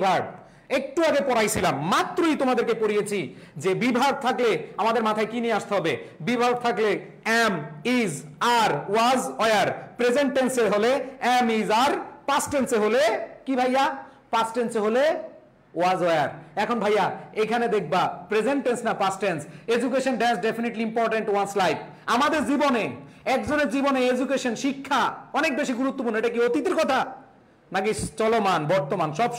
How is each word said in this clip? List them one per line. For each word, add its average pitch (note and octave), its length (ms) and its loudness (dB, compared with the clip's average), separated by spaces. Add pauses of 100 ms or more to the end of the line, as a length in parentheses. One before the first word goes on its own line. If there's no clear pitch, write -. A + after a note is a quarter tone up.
ভার্ব? F3 200 2 (520)
একটু - 220 -4 (100)
আগে C#4 200 2
পড়াইছিলাম, G3+ 460 2 (180)
মাত্রই E4+ 480 0
তোমাদেরকে A#3+ 400 2
পড়িয়েছি G#3 380 0 (440)
যে F#3+ 80 2 (100)
বি A#3+ 160 2
ভার্ব C4 180 2 (100)
থাকলে A#3+ 240 2 (320)
আমাদের A3+ 260 0
মাথায় G#3+ 240 0
কি A#3+ 120 -4
নিয়ে A3+ 160 0
আসতে G#3 180 -4
হবে? E3 160 0 (320)
বি A3+ 160 0
ভার্ব A#3+ 240 2
থাকলে A3 240 0 (520)
am, A3 120 2 (440)
is, A3 140 0 (460)
are, G3+ 160 4 (220)
was, A#3+ 260 4 (200)
were, G#3 280 4 (300)
প্রেজেন্ট B3+ 360 2
টেন্সে B3 280 2 (100)
হলে G#3+ 180 2 (440)
am, B3 100 4 (140)
is, F#3+ 100 -2 (120)
are, D4 140 2 (340)
পাস্ট C#4 240 0
টেন্সে B3 300 0
হলে A3 180 2 (440)
কি C4+ 140 -2
ভাইয়া? B3+ 240 2 (500)
পাস্ট A3+ 240 0
টেন্সে A3+ 280 -2
হলে A#3 180 2 (800)
was, F3+ 260 2
were। D#3 220 2 (340)
এখন A#3 200 -2
ভাইয়া G#3 220 2 (380)
এখানে A#3 220 0 (100)
দেখবা F#3 260 0 (300)
প্রেজেন্ট A3+ 340 2
টেন্স A#3+ 220 0
না G3+ 60 0 (100)
পাস্ট F#3+ 200 0
টেন্স। E3+ 180 -2 (340)
Education C4 460 0
dash A#3+ 160 2 (100)
definitely A3+ 420 -2
important A3 360 0 (140)
one's G3 240 -2
life। D3 180 0 (340)
আমাদের D4 260 2 (100)
জীবনে, C4+ 320 2 (520)
একজনের C4 400 0
জীবনে C4+ 240 0 (120)
এডুকেশন, B3+ 420 -2 (100)
শিক্ষা C4+ 380 -2 (360)
অনেক D#4 220 0
বেশি C4 200 -2
গুরুত্বপূর্ণ। C4 420 -2
এটা A3+ 120 0
কি A#3 140 -2
অতীতের D4+ 340 0
কথা C4 180 2 (760)
নাকি G#3 160 0 (280)
চলমান, G#3+ 420 2 (120)
বর্তমান, F#3+ 360 0 (100)
সব A#3+ 200 2